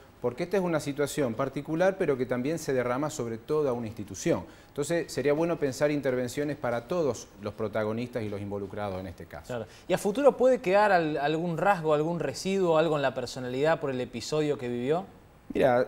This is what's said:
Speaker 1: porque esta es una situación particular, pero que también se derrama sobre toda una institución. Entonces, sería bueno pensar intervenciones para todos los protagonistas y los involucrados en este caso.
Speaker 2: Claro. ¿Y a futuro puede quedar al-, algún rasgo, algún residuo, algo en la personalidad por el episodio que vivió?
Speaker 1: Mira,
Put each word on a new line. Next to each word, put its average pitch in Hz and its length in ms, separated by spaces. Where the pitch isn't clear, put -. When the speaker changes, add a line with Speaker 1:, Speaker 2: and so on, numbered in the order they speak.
Speaker 1:
porque 123 220
esta 180 140
es 185 60
una 165 160
situación 139 560
particular, 156 640
pero 147 200
que 127 80
también 127 320
se 147 160
derrama 127 360
sobre 117 280
toda 151 360
una 120 140
institución. 101 580
Entonces, 160 440
sería 143 220
bueno 165 240
pensar 147 340
intervenciones 139 640
para 120 300
todos 156 400
los 104 120
protagonistas 110 680
y 104 60
los 101 120
involucrados 101 580
en 95 80
este 87 180
caso. - 220
Speaker 2:
Claro. 120 180
¿Y 175 60
a 180 40
futuro 226 400
puede 247 220
quedar 202 320
al-, 160 260
algún 160 400
rasgo, 165 360
algún 160 260
residuo, 170 580
algo 156 180
en 143 60
la 131 120
personalidad 131 640
por 139 120
el 127 100
episodio 143 560
que 123 100
vivió? 127 380
Speaker 1:
Mira, 127 360